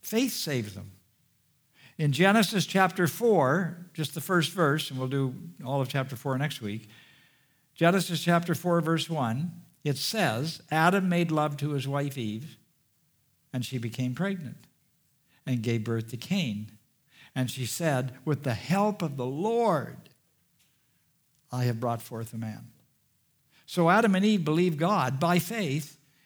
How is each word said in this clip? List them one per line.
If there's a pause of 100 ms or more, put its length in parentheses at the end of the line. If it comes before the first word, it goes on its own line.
Faith
saves
them. (1040)
In
Genesis
chapter
four,
just
the
first
verse,
and
we'll
do (280)
all
of
chapter
four
next
week, (880)
Genesis
chapter
four,
verse
one, (220)
it
says,
"Adam
made
love
to
his
wife
Eve, (960)
and
she
became
pregnant (800)
and
gave
birth
to
Cain. (640)
And
she
said,
'With
the
help
of
the
Lord, (1400)
I
have
brought
forth
a
man.'" (960)
So
Adam
and
Eve
believed
God
by
faith, (320)